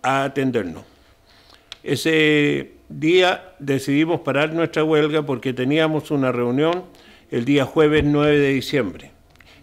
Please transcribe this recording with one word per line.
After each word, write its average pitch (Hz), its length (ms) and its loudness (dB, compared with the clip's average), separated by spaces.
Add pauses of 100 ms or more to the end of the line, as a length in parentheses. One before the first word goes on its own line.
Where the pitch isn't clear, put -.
a 135 220 0
atendernos. 120 580 -4 (1040)
Ese 147 880 0 (160)
día 175 720 0
decidimos 143 640 -2
parar 147 300 -2
nuestra 160 300 -2
huelga 156 400 2
porque 135 300 -4
teníamos 147 580 0
una 135 220 0
reunión 139 540 -2 (440)
el 123 140 -2
día 139 220 2
jueves 151 360 2
nueve 147 380 2
de 139 80 2
diciembre, 127 640 -4 (500)